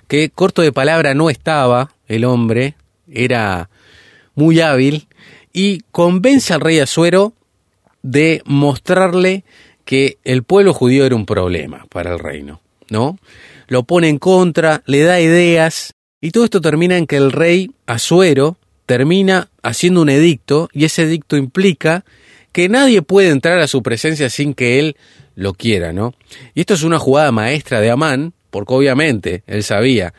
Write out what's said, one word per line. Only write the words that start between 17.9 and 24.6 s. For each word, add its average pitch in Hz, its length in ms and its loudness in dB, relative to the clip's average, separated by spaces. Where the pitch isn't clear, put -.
termina 180 640 0
haciendo 175 380 0
un 147 80 4
edicto, 151 640 0
y 147 120 0
ese 165 180 -2
edicto 156 340 -4
implica 165 640 -2
que 175 180 0
nadie 247 320 4
puede 190 280 2
entrar 165 300 0
a 151 80 0
su 135 140 -2
presencia 139 480 -4
sin 143 240 -4
que 123 260 0